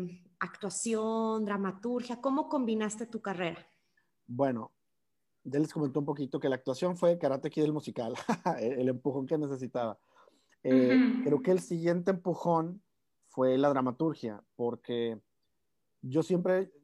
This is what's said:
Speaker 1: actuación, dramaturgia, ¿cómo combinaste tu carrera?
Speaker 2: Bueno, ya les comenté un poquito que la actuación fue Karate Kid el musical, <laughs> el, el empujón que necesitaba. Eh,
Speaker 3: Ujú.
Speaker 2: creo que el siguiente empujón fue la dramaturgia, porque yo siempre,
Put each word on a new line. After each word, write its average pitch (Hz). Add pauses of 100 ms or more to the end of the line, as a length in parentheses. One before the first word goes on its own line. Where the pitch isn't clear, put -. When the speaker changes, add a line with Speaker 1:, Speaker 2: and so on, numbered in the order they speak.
(380)
Speaker 1:
actuación, 220
dramaturgia, 208
¿cómo 277
combinaste 220
tu 220
carrera? 175 (600)
Speaker 2:
Bueno, 120 (720)
ya 131
les 151
comenté 147
un 143
poquito 143
que 147
la 131
actuación 175
fue 175
Karate 139
Kid 156
el 151
musical, 123
<laughs> 165
el, 123
el 127
empujón 131
que 156
necesitaba. 127 (640)
Eh, 127
Speaker 3:
Ujú. -
Speaker 2:
creo 143
que 175
el 185
siguiente 175
empujón 175 (460)
fue 131
la 143
dramaturgia, 127 (120)
porque 117 (840)
yo 135
siempre, 185 (120)